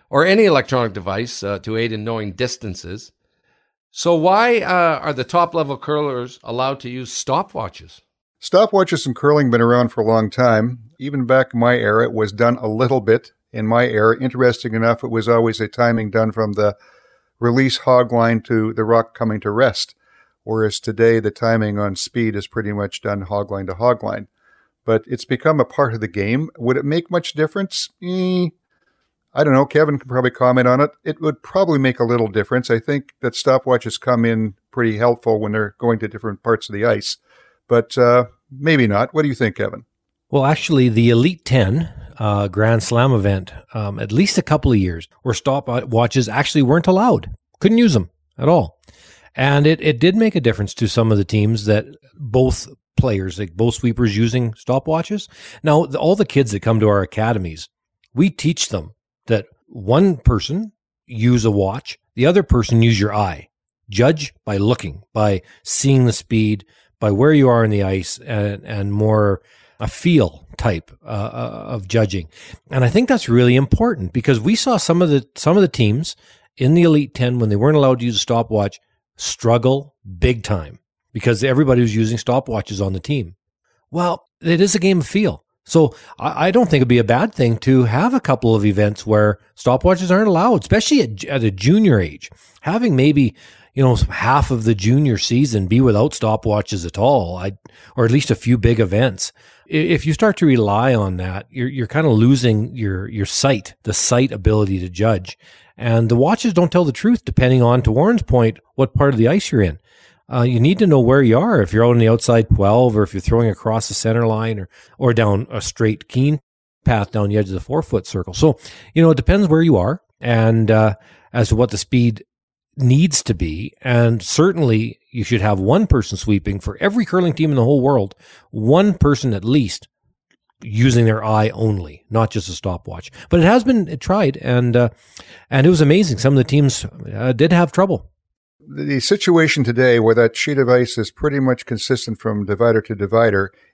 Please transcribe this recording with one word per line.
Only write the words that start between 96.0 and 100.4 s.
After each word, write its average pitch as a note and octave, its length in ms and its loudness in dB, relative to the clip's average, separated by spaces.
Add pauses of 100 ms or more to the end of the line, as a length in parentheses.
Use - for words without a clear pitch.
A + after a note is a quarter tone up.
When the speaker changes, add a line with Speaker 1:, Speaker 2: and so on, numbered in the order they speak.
Speaker 3:
stopwatches G#2+ 720 -4
at E2+ 120 -10
all, G2+ 400 0
I, F#2+ 160 -10 (420)
or A#2+ 100 2
at A2+ 60 2
least C3+ 200 0
a A2+ 40 2
few A#2+ 220 0
big A2+ 220 0
events. G#2 520 -2 (380)
I-, D#3+ 40 -6
if D#3+ 320 -2
you D#3+ 80 0
start G#3+ 240 0
to F3+ 80 0